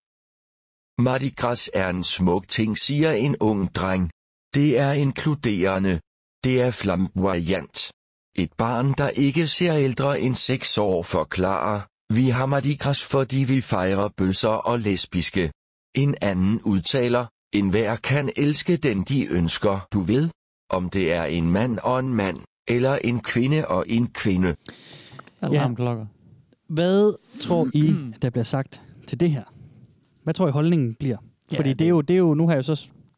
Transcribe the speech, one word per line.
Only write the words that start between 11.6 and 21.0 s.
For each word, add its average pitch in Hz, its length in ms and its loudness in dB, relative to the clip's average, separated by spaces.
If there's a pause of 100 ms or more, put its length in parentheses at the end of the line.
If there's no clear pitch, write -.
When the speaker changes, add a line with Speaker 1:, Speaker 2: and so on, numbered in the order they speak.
Speaker 1:
"Vi 127 140 4
har 127 180 0
Mardi 139 300 0
Gras, 139 280 -2
fordi 135 400 0
vi 131 160 2
fejrer 98 560 0
bøsser 95 320 0
og 113 320 0
lesbiske." 90 680 -2 (440)
En 139 260 2
anden 98 440 2
udtaler, 120 600 0 (260)
"Enhver 104 440 2
kan 135 400 -2
elske 151 400 0
den, 107 260 0
de 135 240 0
ønsker, 95 680 0
du 101 80 0
ved. 120 280 2 (420)
Om 92 200 -2
det 90 220 0